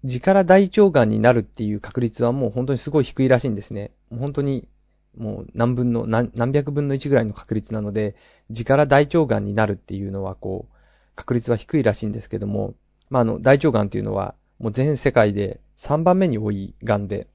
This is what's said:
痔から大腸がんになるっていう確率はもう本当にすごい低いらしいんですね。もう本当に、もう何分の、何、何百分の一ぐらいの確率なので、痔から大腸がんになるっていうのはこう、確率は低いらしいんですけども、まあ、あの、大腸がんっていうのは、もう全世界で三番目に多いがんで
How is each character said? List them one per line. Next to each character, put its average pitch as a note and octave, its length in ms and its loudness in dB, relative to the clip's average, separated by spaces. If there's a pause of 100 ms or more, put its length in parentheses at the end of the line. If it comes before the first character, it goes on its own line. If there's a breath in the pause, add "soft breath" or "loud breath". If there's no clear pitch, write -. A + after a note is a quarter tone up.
痔 B2+ 160 -6
か F#3+ 140 2
ら G3 100 6
大 F#3+ 200 8
腸 G3 260 4
が D3 140 4
ん G#2+ 60 4
に G#2+ 100 0
な A#2 120 6
る A#2+ 80 4
っ G2+ 40 -2
て - 200 -10
い G#2 100 -2
う G2+ 60 -6
確 A#2+ 220 -6
率 A#2+ 220 -2
は A#2+ 80 2
も C3 180 -2
う - 20 -6
本 B2+ 160 -4
当 C#3 60 -2
に C#3 60 -2
す - 100 -10
ご D3 120 2
い - 40 2
低 - 180 -2
い B2+ 60 4
ら B2+ 100 6
し D3 60 -6
い B2+ 40 -2
ん G#2+ 60 -2
で G2 60 -8
す - 120 -14
ね。 G#2 180 -10 (180)
も A#2 80 -12
う - 20 -8
本 C#3+ 140 -6
当 C#3+ 80 -4
に、 C#3 260 -4 (500)
も G#2+ 240 -8
う - 120 -14
何 A#2+ 220 0
分 A#2+ 180 0
の、 A#2 120 -2
何、 A2+ 300 0
何 A#2+ 160 -2
百 C#3+ 200 0
分 C#3+ 160 -2
の C#3 80 -2
一 C3+ 120 -8
ぐ C3+ 80 2
ら A2+ 60 4
い A2+ 40 -2
の G#2 80 -6
確 - 220 -8
率 G#2+ 180 -6
な G#2+ 80 -4
の G#2 120 -6
で、 G#2+ 220 -4 (360 soft breath)
痔 A2+ 140 -8
か C3+ 100 4
ら D3 100 4
大 C#3+ 200 4
腸 D#3 200 2
が A2 140 0
ん G2+ 60 -4
に G2+ 80 -6
な A2 120 2
る G2+ 80 -2
っ - 40 -2
て - 180 -12
い G2 120 -6
う F#2+ 40 -8
の G2 120 -6
は F#2+ 120 -8
こ F#2+ 340 -10
う、 - 60 -20 (400)
確 - 200 -4
率 A#2 160 -2
は A2+ 60 2
低 - 200 -4
い C3 60 2
ら G#2+ 100 2
し - 100 -8
い G#2+ 40 -4
ん G#2 40 -4
で G#2+ 100 -8
す - 60 -18
け G2+ 120 -8
ど G2+ 80 -6
も、 G2+ 260 -4 (360)
ま C3+ 100 0
あ、 - 20 4
あ A2+ 40 4
の、 A2 140 -2
大 C3+ 180 6
腸 D3 140 2
が G#2 120 0
ん G2 40 -2
っ - 20 -6
て G#2+ 80 -8
い G#2 40 -4
う - 20 -6
の G#2 100 -6
は、 F#2+ 220 -6 (240)
も A2+ 100 -4
う - 40 -4
全 C#3 240 0
世 C#3 140 0
界 G#2+ 220 4
で G2+ 280 -6 (160)
三 D#3 260 -2
番 F3+ 140 4
目 F#3+ 100 2
に A#2 100 0
多 G#2+ 140 -2
い G2 320 -6
が G#2+ 140 0
ん G2+ 100 -6
で G2 280 -6